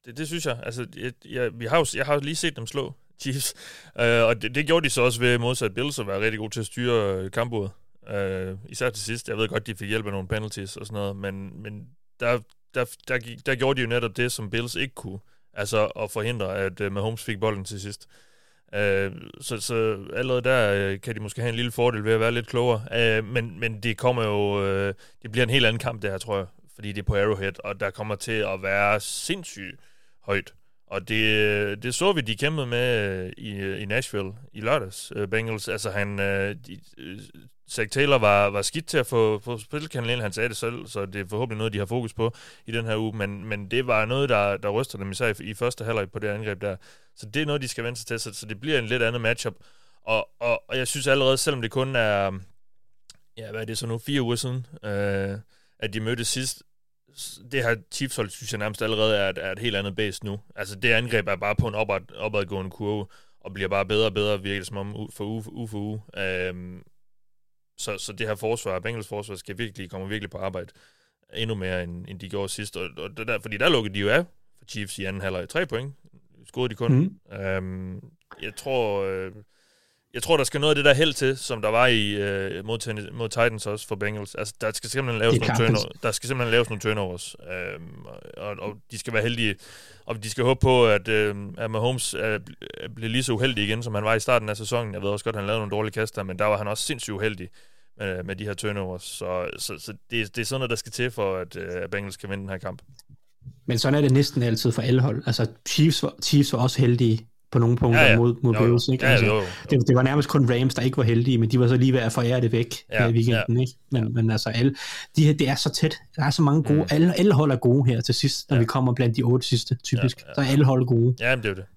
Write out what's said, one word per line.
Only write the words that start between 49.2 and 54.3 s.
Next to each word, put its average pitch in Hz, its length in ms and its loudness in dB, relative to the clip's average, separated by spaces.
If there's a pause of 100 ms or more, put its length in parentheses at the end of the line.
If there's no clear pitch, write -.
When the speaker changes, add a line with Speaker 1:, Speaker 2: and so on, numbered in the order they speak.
Speaker 1:
matchup. 113 320 -2 (520)
Og, 110 220 0 (140)
og, 117 280 0
og 127 80 -2
jeg 127 100 -2
synes 139 200 -4
allerede, 135 300 4
selvom 135 240 0
det 135 100 -4
kun 131 240 -2
er, 101 360 2 (1080)
ja, 110 140 -12
hvad 110 100 -6
er 110 40 -6
det 110 120 -6
så 117 100 -4
nu, 113 100 -4
fire 143 240 0
uger 120 140 2